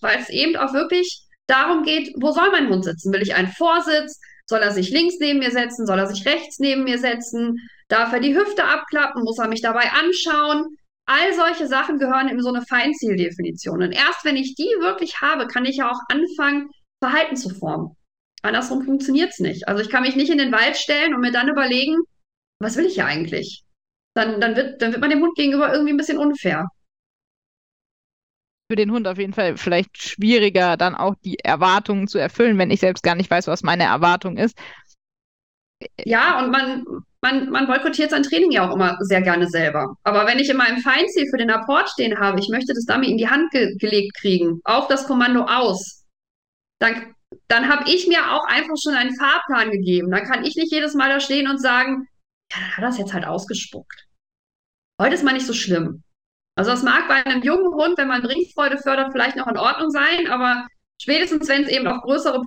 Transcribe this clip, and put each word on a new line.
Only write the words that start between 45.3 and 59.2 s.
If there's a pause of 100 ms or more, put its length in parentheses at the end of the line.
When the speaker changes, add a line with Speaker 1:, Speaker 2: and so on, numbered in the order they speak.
Speaker 1:
aus, (720)
dann, (320)
dann
hab
ich
mir
auch
einfach
schon
einen
Fahrplan
gegeben.
Dann
kann
ich
nicht
jedes
Mal
da
stehen
und
sagen, (440)
"Ja,
dann
hat
er's
jetzt
halt
ausgespuckt. (920)
Heute
ist
mal
nicht
so
schlimm." (520)
Also
das
mag
bei
einem
jungen
Hund,
wenn
man
Ringfreude
fördert,
vielleicht